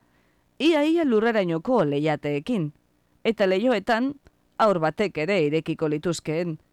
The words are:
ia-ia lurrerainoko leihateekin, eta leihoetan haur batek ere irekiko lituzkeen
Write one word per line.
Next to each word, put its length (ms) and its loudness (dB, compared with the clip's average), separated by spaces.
ia-ia 460 2
lurrerainoko 800 2
leihateekin, 840 -2
eta 220 0
leihoetan 720 0
haur 240 2
batek 400 -2
ere 240 0
irekiko 440 -2
lituzkeen 680 -4